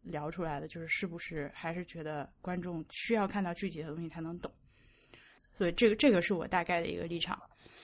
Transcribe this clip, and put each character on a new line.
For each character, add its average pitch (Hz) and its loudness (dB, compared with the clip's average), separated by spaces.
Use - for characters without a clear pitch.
聊 156 -4
出 175 -4
来 151 -2
的， 156 -6
就 165 -10
是 165 -8
是 - 0
不 170 -8
是 147 -6
还 170 -6
是 180 -4
觉 165 -10
得 151 -4
观 180 -4
众 170 -4
需 - -2
要 208 4
看 196 0
到 175 -2
具 190 -2
体 156 -6
的 160 -6
东 156 -6
西 165 -4
才 156 -10
能 165 -6
懂。 - -6
所 180 4
以 170 2
这 220 8
个， 214 6
这 262 8
个 175 8
是 208 0
我 165 0
大 175 2
概 170 2
的 170 0
一 170 -2
个 170 -2
立 170 -2
场。 - -2